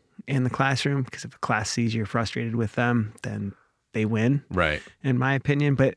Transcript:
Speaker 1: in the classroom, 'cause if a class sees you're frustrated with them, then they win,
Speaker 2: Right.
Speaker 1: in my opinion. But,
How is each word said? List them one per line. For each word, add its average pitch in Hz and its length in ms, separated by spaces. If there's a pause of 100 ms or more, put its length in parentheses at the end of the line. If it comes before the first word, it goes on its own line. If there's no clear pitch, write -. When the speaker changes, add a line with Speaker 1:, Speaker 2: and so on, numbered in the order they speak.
(280)
Speaker 1:
in 131 180
the 127 40
classroom, 135 540
'cause - 220
if - 100
a - 40
class 107 300
sees 117 240
you're 113 140
frustrated 117 480
with 113 180
them, 120 480
then 104 320 (400)
they 110 120
win, 117 440
Speaker 2:
Right. 80 320 (220)
Speaker 1:
in 127 160
my 131 160
opinion. 143 400
But, 135 220